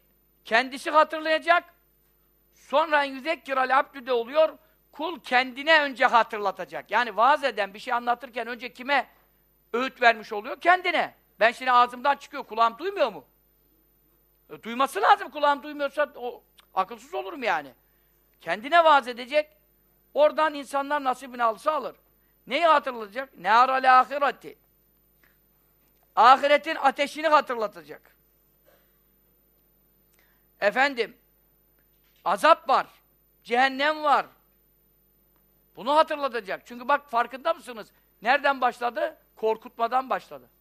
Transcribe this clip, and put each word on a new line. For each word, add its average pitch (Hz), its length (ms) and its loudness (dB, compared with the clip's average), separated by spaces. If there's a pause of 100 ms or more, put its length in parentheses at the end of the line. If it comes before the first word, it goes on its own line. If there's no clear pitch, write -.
(460)
kendisi 262 460 -2
hatırlayacak. 311 720 2 (920)
Sonra 294 500 0
"en 269 60 -8
yüzekkiral 269 680 -2
abdü" 277 260 -6
de 262 80 -2
oluyor. 285 440 0 (340)
Kul 320 280 -8
kendine 262 640 2
önce 262 240 0
hatırlatacak. 202 840 -2
Yani 220 260 -2
vaaz 269 260 2
eden 202 300 -4
bir 214 60 -18
şey 247 140 -6
anlatırken 240 540 -6
önce 247 260 -12
kime 254 340 -2 (680)
öğüt 254 280 -4
vermiş 226 320 2
oluyor? 220 280 -10
Kendine. 339 540 2 (240)
Ben 226 120 4
şimdi 254 200 -4
ağzımdan 247 440 2
çıkıyor, - 280 -12
kulağım 220 340 -2
duymuyor 330 340 -2
mu? 156 140 -18 (1200)
E, 151 140 -18
duyması 254 380 -4
lazım. 403 280 2
Kulağım 285 340 0
duymuyorsa 294 520 -6
o, - 280 -12 (300)
akılsız 208 400 -6
olurum 359 300 -10
yani. 156 300 -2 (680)
Kendine 247 420 0
vaaz 285 240 4
edecek. 247 420 -4 (640)
Oradan 302 400 2
insanlar 285 500 -4
nasibini 254 400 -6
alsa 226 280 -2
alır. 240 240 -6 (520)
Neyi 285 180 -2
hatırlatacak? 254 720 -2
"Nâral 254 640 4
âhireti". 254 580 -2 (1600)
Ahiretin 285 600 4
ateşini 285 520 -2
hatırlatacak. 220 880 -2 (2500)
Efendim, 233 560 -2 (1080)
azap 208 440 2
var, 220 180 0 (560)
cehennem 269 600 -2
var. 247 220 2 (1500)
Bunu 233 200 -4
hatırlatacak. 269 680 -2
Çünkü 240 220 -12
bak, 277 220 0
farkında 247 440 -2
mısınız? 233 380 -14 (300)
Nereden 269 400 0
başladı? 247 560 -4 (180)
Korkutmadan 233 760 -4
başladı. 147 400 -8 (120)